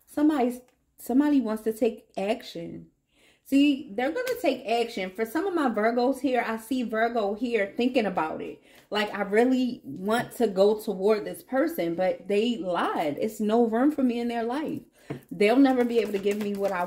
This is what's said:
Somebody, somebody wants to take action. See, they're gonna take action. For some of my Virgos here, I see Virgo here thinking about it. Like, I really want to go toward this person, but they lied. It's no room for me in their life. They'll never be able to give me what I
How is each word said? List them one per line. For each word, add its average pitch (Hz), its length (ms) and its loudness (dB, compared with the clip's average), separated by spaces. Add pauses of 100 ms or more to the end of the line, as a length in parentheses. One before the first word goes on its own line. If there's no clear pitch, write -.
Somebody, 277 540 2 (360)
somebody 277 440 2
wants 214 220 -4
to 220 100 -2
take 226 340 -2 (100)
action. 170 680 -6 (560)
See, 277 520 2
they're 254 160 -2
gonna 494 300 -4
take 269 240 0
action. 220 480 -2
For 226 120 -4
some 330 220 -4
of 370 60 -2
my 285 160 0
Virgos 240 520 0
here, 247 260 0
I 220 100 -4
see 254 260 -4
Virgo 220 500 -2
here 220 420 -2
thinking 240 300 2
about 175 360 -4
it. - 200 -12 (280)
Like, 208 240 -2
I 202 100 -4
really 247 600 2
want 214 540 -4
to 226 100 4
go 208 320 4
toward 208 460 0
this 185 180 -12
person, 214 520 -2
but 185 340 -2
they 220 280 0
lied. 185 640 -2
It's 220 220 -4
no 220 240 4
room 240 260 2
for 285 120 -2
me 240 160 0
in 240 100 -4
their 233 140 -4
life. 247 400 -6 (460)
They'll 208 280 4
never 262 260 6
be 233 160 0
able 208 140 0
to 196 60 -2
give 202 220 -2
me 202 140 -4
what 196 160 -2
I 180 160 -2